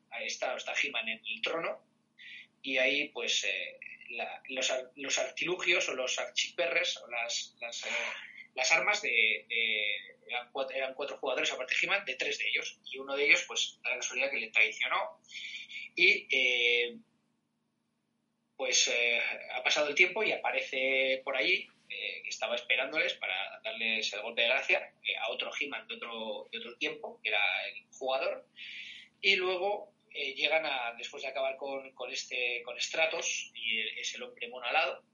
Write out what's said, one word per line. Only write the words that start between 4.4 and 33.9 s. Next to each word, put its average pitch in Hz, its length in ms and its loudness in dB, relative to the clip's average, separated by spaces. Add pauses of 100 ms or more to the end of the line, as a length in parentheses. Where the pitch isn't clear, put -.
los 131 220 0
ar-, 127 240 -4
los 135 220 -2
artilugios - 720 0
o 143 40 -2
los 127 260 0
archiperres - 760 0
o - 120 -14
las, 117 500 -4
las, - 260 -8
eh, - 40 -4 (640)
las 131 180 2
armas 185 300 4
de, 139 80 -2
de, 110 1040 0 (140)
eran 120 240 -6
cuat-, 135 220 -4
eran 135 200 -2
cuatro 139 240 -6
jugadores 143 340 0
aparte - 240 -4
de - 100 4
He-Man, 196 200 0
de 127 100 -6
tres - 240 -2
de 107 80 -4
ellos, - 380 -4
y 131 120 -10
uno 139 180 -4
de 143 100 4
ellos, - 220 6
pues, - 360 -4
da 120 80 -2
la 123 60 -2
casualidad 123 340 -2
que 120 60 -2
le 110 140 -4
traicionó, 123 680 2 (760)
y, 190 360 6
eh, 120 680 4 (1600)
pues, 127 320 4
eh, 120 340 4 (340)
ha 127 80 -4
pasado 151 260 4
el 143 60 -2
tiempo 208 280 6
y - 80 2
aparece 131 920 2
por 135 120 -2
allí, 175 320 2 (220)
eh, 104 340 -8
que 104 60 -10
estaba 113 260 -2
esperándoles - 600 2
para 95 480 -4
darles 110 500 -2
el 104 80 -4
golpe 113 200 0
de 117 60 6
gracia, - 460 2 (100)
eh, 104 140 -2
a 110 120 -4
otro - 300 -4
He-Man 123 280 -6
de 117 80 -8
otro, 113 560 -8
de 117 80 -8
otro 117 180 -12
tiempo, 127 440 -6
que 110 80 -2
era 98 380 2
el - 240 -12
jugador, 135 560 0 (760)
y 196 140 6
luego, 185 580 0 (220)
eh, 143 200 -4
llegan 151 300 4
a, 123 320 0
después 143 260 -10
de 135 60 -6
acabar 135 280 0
con, 135 360 -6
con 127 180 -8
este, 123 520 -2
con 120 160 -8
Stratos, - 760 0
y 113 240 -2
el, 113 180 -4